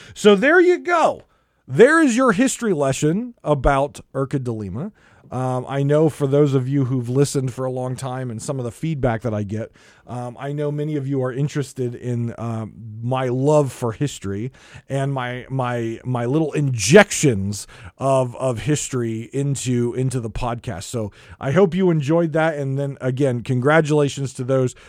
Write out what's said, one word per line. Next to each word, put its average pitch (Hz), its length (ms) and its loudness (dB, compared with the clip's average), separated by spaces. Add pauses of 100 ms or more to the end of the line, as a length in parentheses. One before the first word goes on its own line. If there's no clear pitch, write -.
(120)
So 208 220 6
there 277 260 6
you 359 200 6
go. 294 420 0 (460)
There 262 340 6
is 247 140 4
your 254 160 4
history 220 420 0
lesson 151 600 0 (100)
about 143 560 0 (120)
Urca 135 300 -4
de 120 80 -6
Lima. 110 400 -6 (400)
Um, 127 360 -4
I 143 180 -2
know 147 260 4
for 143 160 -2
those 143 260 4
of 131 160 2
you 139 180 2
who've 123 220 -2
listened 131 460 0
for 131 100 -6
a 131 60 -4
long 127 260 -6
time 127 340 -8
and 110 120 -10
some 139 160 -6
of 123 60 -6
the 117 80 -6
feedback 135 500 -2
that 117 100 -4
I 107 120 -2
get, 107 260 -8 (360)
um, 123 320 -10
I 139 140 -8
know 147 180 -4
many 147 260 -4
of 135 100 -4
you 135 160 -2
are 127 100 -2
interested 131 640 -4
in, 117 420 -4
um, 113 380 -8 (260)
my 127 280 -2
love 135 440 2
for 117 200 -4
history 107 600 -6 (380)
and 139 240 -2
my, 123 340 -8
my, 120 560 -4
my 123 220 -2
little 143 260 0
injections 120 1160 4 (300)
of, 131 400 0
of 127 220 -2
history 117 760 -4
into, 127 640 -2
into 131 260 -2
the 113 100 -6
podcast. 117 540 -6
So 107 280 -6 (280)
I 135 120 -2
hope 170 220 4
you 185 140 2
enjoyed 160 460 2
that. 160 240 0
And 135 200 -4
then 139 220 -4
again, 127 420 0
congratulations 143 920 0
to 131 100 -8
those 131 300 0 (140)